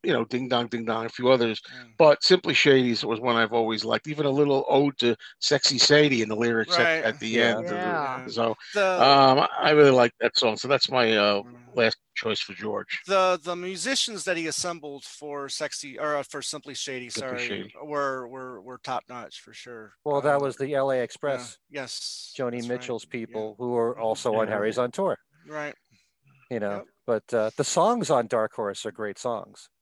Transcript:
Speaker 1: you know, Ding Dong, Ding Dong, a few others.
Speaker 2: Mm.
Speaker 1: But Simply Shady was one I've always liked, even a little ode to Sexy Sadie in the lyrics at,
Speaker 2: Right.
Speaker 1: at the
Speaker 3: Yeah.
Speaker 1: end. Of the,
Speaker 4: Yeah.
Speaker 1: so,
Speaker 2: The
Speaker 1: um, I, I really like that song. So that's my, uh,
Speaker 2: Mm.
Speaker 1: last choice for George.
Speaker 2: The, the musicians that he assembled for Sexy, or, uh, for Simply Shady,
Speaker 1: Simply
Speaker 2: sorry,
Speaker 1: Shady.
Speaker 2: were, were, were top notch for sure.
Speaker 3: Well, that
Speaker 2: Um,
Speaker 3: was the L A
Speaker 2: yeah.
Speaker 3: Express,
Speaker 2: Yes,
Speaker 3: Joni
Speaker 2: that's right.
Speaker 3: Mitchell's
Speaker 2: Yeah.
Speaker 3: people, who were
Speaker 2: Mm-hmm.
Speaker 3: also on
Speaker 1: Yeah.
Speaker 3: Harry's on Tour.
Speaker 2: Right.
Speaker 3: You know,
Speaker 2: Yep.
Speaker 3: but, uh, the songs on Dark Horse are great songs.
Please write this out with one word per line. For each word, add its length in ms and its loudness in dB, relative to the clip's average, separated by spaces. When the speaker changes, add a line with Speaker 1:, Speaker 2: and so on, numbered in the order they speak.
Speaker 1:
you 100 0
know, 100 0
Ding 240 -4
Dong, 200 0
Ding 180 -8
Dong, 220 -4
a 20 -8
few 220 0
others. 280 2
Speaker 2:
Mm. 240 -20
Speaker 1:
But 260 6
Simply 300 4
Shady 380 6
was 120 -2
one 180 0
I've 160 0
always 300 0
liked, 240 -2
even 200 -2
a 20 2
little 380 2
ode 320 4
to 160 2
Sexy 400 0
Sadie 420 4
in 80 -2
the 60 -4
lyrics 420 0
at, 60 4
Speaker 2:
Right. 220 0
Speaker 1:
at 140 -2
the 100 -8
Speaker 3:
Yeah. 180 2
Speaker 1:
end. 40 -4
Of 80 -8
the, 60 -6
Speaker 4:
Yeah. 520 -4
Speaker 1:
so, 280 -2
Speaker 2:
The 280 2
Speaker 1:
um, 360 8
I, 80 2
I 120 4
really 180 10
like 300 6
that 180 0
song. 200 2
So 100 -8
that's 240 2
my, 260 4
uh, 240 4
Speaker 2:
Mm. 340 -16
Speaker 1:
last 220 2
choice 260 -4
for 140 -10
George. 540 -8
Speaker 2:
The, 360 2
the 120 -8
musicians 720 -6
that 120 -2
he 80 -6
assembled 600 -8
for 440 -12
Sexy, 480 -10
or, 200 -2
uh, 40 -2
for 220 -10
Simply 320 -12
Shady, 340 -10
Speaker 1:
Simply 300 -8
Speaker 2:
sorry, 80 -6
Speaker 1:
Shady. 340 -10
Speaker 2:
were, 460 -6
were, 340 -14
were 160 -18
top 320 -8
notch 320 -16
for 120 -20
sure. 500 -18
Speaker 3:
Well, 180 0
that 140 2
Speaker 2:
Um, 80 0
Speaker 3:
was 120 -4
the 200 -6
L 160 0
A 60 0
Speaker 2:
yeah. 40 0
Speaker 3:
Express, 560 -6
Speaker 2:
Yes, 680 -12
Speaker 3:
Joni 140 -4
Speaker 2:
that's 180 -8
right. 100 -4
Speaker 3:
Mitchell's 260 -8
Speaker 2:
Yeah. 60 -20
Speaker 3:
people, 460 -8
who 140 -4
were 240 0
Speaker 2:
Mm-hmm. 80 -8
Speaker 3:
also 320 -2
on 140 0
Speaker 1:
Yeah. 40 -2
Speaker 3:
Harry's 240 -2
on 140 0
Tour. 260 -2
Speaker 2:
Right. 260 -10
Speaker 3:
You 80 -4
know, 160 -4
Speaker 2:
Yep. 100 -10
Speaker 3:
but, 260 -4
uh, 240 0
the 60 0
songs 480 0
on 160 2
Dark 260 -2
Horse 320 -8
are 60 -6
great 260 -8
songs. 540 -10